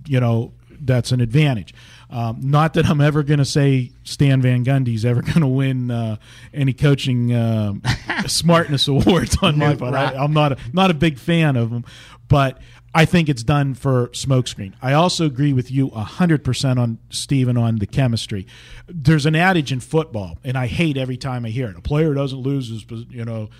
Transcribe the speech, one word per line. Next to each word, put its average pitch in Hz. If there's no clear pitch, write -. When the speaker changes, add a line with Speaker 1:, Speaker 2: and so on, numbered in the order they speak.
Speaker 1:
you 131
know, 117
that's 123
an 123
advantage. 120
Um, 117
not 147
that 160
I'm 151
ever 147
gonna 143
say 135
Stan 135
Van 123
Gundy's 120
ever 120
gonna 156
win, 131
uh, 113
any 135
coaching, 127
uh, 113
Speaker 2:
<laughs> -
Speaker 1:
smartness 156
awards 143
on 160
my 147
Speaker 2:
Right, 143
Speaker 1:
part. 127
Speaker 2:
right. 131
Speaker 1:
I, 131
I'm 147
not 151
a, 127
not 190
a 170
big 151
fan 160
of 117
him, 120
but 139
I 160
think 165
it's 120
done 139
for 127
smokescreen. 123
I 131
also 170
agree 143
with 127
you 135
a 110
hundred 165
percent 127
on 117
Steven 127
on 113
the 98
chemistry. 113
There's 156
an 156
adage 170
in 131
football, 110
and 131
I 127
hate 151
every 127
time 123
I 110
hear 123
it. 90
A 87
player 147
doesn't 139
lose 131
his 113
pos-, 117
you 117
know, 110